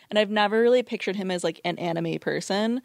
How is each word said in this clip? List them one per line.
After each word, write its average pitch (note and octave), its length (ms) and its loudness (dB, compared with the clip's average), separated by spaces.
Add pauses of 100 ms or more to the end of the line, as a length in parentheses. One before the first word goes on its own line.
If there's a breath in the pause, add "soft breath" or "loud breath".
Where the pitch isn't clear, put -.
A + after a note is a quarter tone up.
And G#3 80 -2
I've G#3+ 140 2
never G#3+ 280 2
really A#3+ 220 6
pictured G3+ 340 -4
him F#3 140 -4
as, F3+ 140 -2
like, E3 200 -4
an F3 140 -4
anime E3+ 420 -2
person, G#3 640 -2